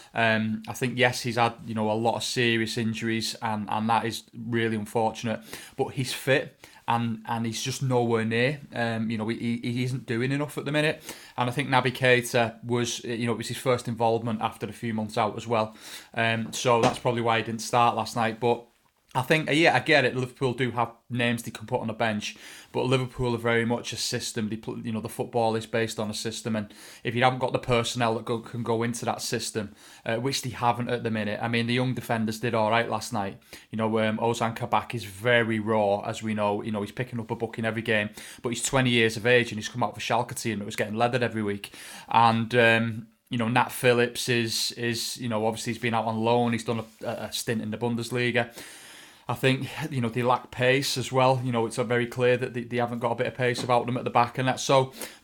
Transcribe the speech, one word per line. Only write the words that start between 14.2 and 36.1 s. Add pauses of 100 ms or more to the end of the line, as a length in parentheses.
after
a
few
months
out
as
well. (380)
Um,
so
that's
probably
why
he
didn't
start
last
night.
But (520)
I
think,
uh,
yeah,
I
get
it.
Liverpool
do
have (180)
names
they
can
put
on
the
bench, (380)
but
Liverpool
are
very
much
a
system.
They
pl-,
you
know,
the
football
is
based
on
a
system,
and (280)
if
you
haven't
got
the
personnel
that
go,
can
go
into
that
system, (320)
uh,
which
they
haven't
at
the
minute.
I
mean,
the
young
defenders
did
all
right
last
night. (340)
You
know,
um,
Ozan
Kabak
is
very
raw,
as